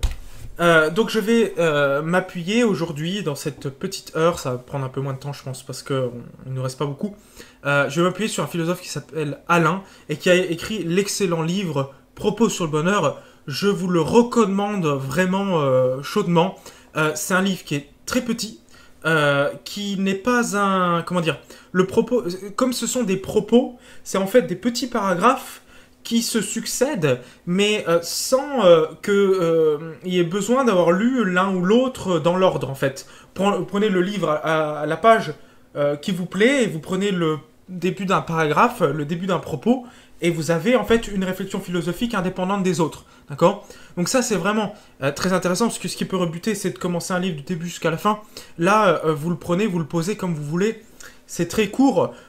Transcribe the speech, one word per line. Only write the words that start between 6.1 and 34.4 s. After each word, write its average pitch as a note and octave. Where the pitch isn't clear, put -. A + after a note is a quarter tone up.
on, A#2+
il C3
nous C3
reste B2+
pas D3+
beaucoup, C#3+
euh, C#3+
je C#3+
vais F3
m'appuyer G#3
sur -
un C#3+
philosophe E3+
qui -
s'appelle C#3+
Alain F3
et D3+
qui -
a F3+
écrit F3+
l'excellent E3+
livre D#3+
Propos G#3+
sur F3+
le D3+
bonheur. D#3
Je D3+
vous F#3
le F3
recommande G3+
vraiment, E3+
euh, C3
chaudement. F3
Euh, D3+
c'est -
un F#3
livre F#3+
qui D3
est C#3+
très B3+
petit, A#3
euh, C#3+
qui G3+
n'est F#3+
pas A#3
un, F3+
comment F3
dire, D3+
le F3+
propos, A3+
comme B3+
ce A#3+
sont B3
des F#3+
propos, A3
c'est -
en F#3+
fait B3
des E3+
petits A#3+
paragraphes G3+
qui A#3
se A#3
succèdent, G3
mais, G3+
euh, E3+
sans, C4
euh, E3
que, G3+
euh, E3
il F#3
y F3+
ait E3+
besoin G#3
d'avoir F3
lu A3
l'un F#3+
ou F3+
l'autre G#3+
dans E3+
l'ordre, D3+
en C3+
fait. -
Pre-, F#3+
prenez G3+
le F#3
livre F#3
à, D3+
à, D3+